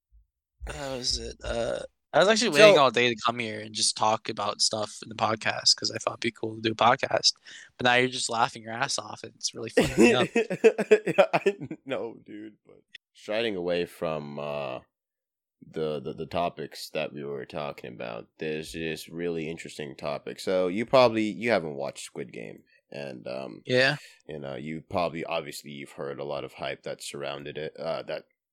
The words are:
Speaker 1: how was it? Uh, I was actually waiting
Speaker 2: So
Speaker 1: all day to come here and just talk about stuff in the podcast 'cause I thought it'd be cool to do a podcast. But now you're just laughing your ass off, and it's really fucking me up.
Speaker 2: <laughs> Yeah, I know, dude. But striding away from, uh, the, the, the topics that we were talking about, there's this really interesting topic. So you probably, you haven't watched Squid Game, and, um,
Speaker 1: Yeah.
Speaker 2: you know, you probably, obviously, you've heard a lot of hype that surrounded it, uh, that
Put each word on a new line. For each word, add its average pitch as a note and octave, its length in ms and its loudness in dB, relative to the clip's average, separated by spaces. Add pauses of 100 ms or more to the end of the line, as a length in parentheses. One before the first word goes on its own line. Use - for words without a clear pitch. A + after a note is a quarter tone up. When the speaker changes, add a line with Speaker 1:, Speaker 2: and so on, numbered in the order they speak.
(680)
Speaker 1:
how C#3+ 280 -8
was B2+ 220 -2
it? A#2 240 -12
Uh, A#2+ 360 -4 (340)
I C#3+ 60 4
was F3+ 100 8
actually A3 220 4
waiting G3+ 240 10
Speaker 2:
So D3+ 80 8
Speaker 1:
all C3 80 8
day B2 180 4
to A#2 160 -2
come A#2+ 140 0
here A2 220 -6
and G#2+ 140 -12
just G#2+ 220 0
talk A2 320 2
about G#2+ 320 -4
stuff - 420 -2
in - 60 -14
the A2 60 -14
podcast A2 600 2
'cause G#2+ 160 -6
I A2 60 -6
thought - 180 -4
it'd - 60 -12
be A#2 120 -2
cool A2 240 -8
to A2+ 40 -12
do A2 120 2
a - 20 -6
podcast. - 580 4 (460)
But B2 80 0
now B2 80 6
you're B2 140 4
just B2 200 -4
laughing A#2 340 0
your A2 100 -10
ass C3 260 -2
off, G#2+ 240 -10
and A2+ 120 -12
it's - 200 -6
really A#2 160 -8
fucking D3 340 4
me A#3+ 80 8
up. F#3+ 200 2
Speaker 2:
<laughs> - 40 0 (680)
Yeah, F3+ 260 6
I G3 240 2 (300)
know, A2+ 300 -6 (100)
dude. G#2 300 -16 (100)
But G2 160 -20 (320)
striding G#2+ 420 -2
away F2 300 0
from, D2+ 520 -4
uh, C#2+ 420 -6 (880)
the, D#2 300 -2
the, C2+ 120 -8
the D#2+ 140 -8
topics E2+ 640 -4
that D#2 240 -4
we C#2+ 100 -10
were C#2 220 -8
talking C#2 480 -8
about, A1+ 320 -10 (120)
there's D#2 340 -6
this D#2+ 360 -6
really E2 400 -4
interesting D2+ 480 -10
topic. C#2+ 440 -8
So F#2 280 0
you G2+ 160 -2
probably, A#2 380 6
you G#2+ 280 -2
haven't E2 260 0
watched C2+ 280 -8
Squid - 280 -12
Game, G1+ 320 -14 (260)
and, C2 380 -12
um, C2 360 -8
Speaker 1:
Yeah. C3 320 4 (320)
Speaker 2:
you D2+ 120 -10
know, C#2 160 -8
you D#2 340 -8
probably, E2 340 -2
obviously, D2 460 -8
you've C#2 220 -14
heard C#2 260 -8
a C#2+ 60 -8
lot C#2+ 200 -6
of C2+ 100 -12
hype C#2 280 -8
that - 200 -10
surrounded C#2+ 560 -10
it, D#2 200 -8
uh, D2 240 -4
that - 220 -10 (280)